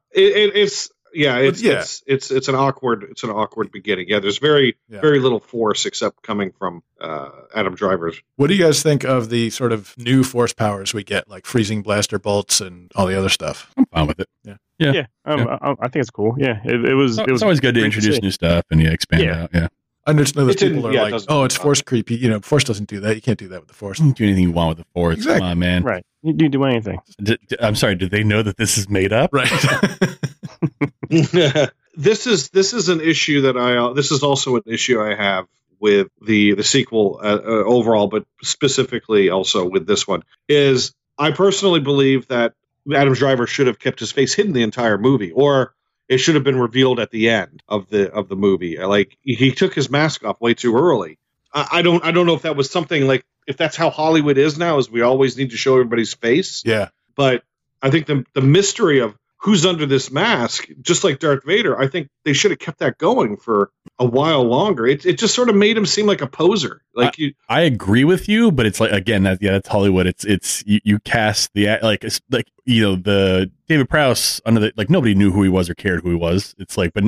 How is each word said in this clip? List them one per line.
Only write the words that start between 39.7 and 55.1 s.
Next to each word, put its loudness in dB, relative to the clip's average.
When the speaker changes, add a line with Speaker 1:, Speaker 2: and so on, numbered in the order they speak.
Speaker 1:
this -2
one, -4
is 2
I 0
personally 2
believe 2
that -2
Adam 4
Driver 2
should 0
have 0
kept -4
his -8
face 0
hidden 0
the 2
entire 0
movie, 0
or 2
it 2
should 2
have 2
been 0
revealed 2
at -4
the 0
end -2
of -4
the, 0
of -6
the -6
movie. 0
Like, -2
he 0
took -2
his -4
mask -2
off -6
way 0
too -2
early. 0
I, -4
I 0
don't, 2
I -2
don't 2
know 2
if -8
that -4
was -2
something -2
like, 0
if -8
that's -2
how 0
Hollywood 2
is 2
now, 0
is 0
we -2
always 2